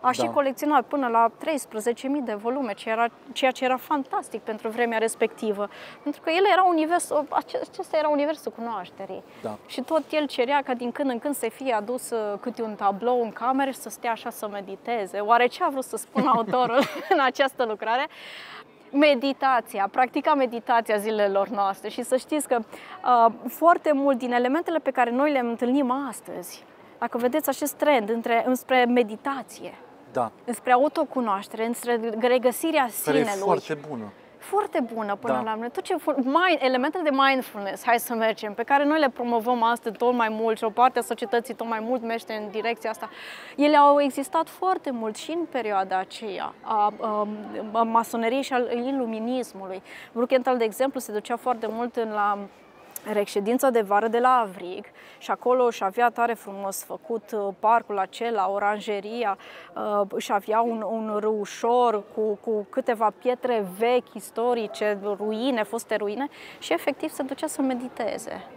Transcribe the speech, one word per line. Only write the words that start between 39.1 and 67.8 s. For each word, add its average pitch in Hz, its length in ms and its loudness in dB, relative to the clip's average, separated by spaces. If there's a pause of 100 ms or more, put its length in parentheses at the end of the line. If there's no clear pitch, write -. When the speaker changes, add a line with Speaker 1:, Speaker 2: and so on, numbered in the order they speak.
Speaker 1:
astăzi 233 340 0
tot 240 160 2
mai 233 180 2
mult 220 280 0
și - 60 -6
o 226 60 0
parte 247 280 4
a 240 40 -2
societății 233 520 -2
tot 226 140 -8
mai 220 120 -4
mult 233 220 -2
merge 226 320 -6
în 214 160 -8
direcția 226 400 -4
asta, 220 180 -8 (480)
ele 294 200 6
au 285 240 8
existat 285 480 0
foarte 359 420 -2
mult 220 260 -4
și - 140 -12
în 330 200 -2
perioada 196 480 -2
aceea 190 640 -8
a, 208 380 2
a, 214 280 0 (440)
a 226 100 2
masoneriei 226 600 2
și 254 100 -4
al 247 180 0 (160)
iluminismului. 226 960 -4 (300)
Brukenthal, 254 440 2
de 226 80 2
exemplu, 262 360 -2
se 226 120 -10
ducea 214 240 -4
foarte 226 340 -2
mult 233 260 -4
în 226 160 -2
la 208 260 0 (720)
reședința 214 580 2
de 233 100 2
vară 208 280 2
de 226 100 2
la 247 100 4 (200)
Avrig 180 360 -12 (340)
și - 120 -10
acolo 247 340 2
își 233 200 0
avea 233 260 2
tare 233 240 0
frumos 196 500 -10
făcut, - 480 -8
uh, 202 160 -2 (120)
parcul 220 380 2
acela, 202 500 -2
oranjeria, 208 920 -2 (360)
uh, 208 360 0
își - 220 -4
avea 214 280 2
un, 226 220 0
un 220 380 -4
râușor 220 840 0 (120)
cu, 214 300 -2
cu 208 260 -2
câteva 226 480 0
pietre 247 480 0 (120)
vechi, 240 360 2
istorice, 220 880 -2
ruine, 214 600 -2
foste 226 340 -4
ruine 214 320 -2 (300)
și - 140 -4
efectiv - 380 -2
se - 120 -8
ducea 269 240 -6
să 294 160 -4
mediteze. 247 800 -6 (120)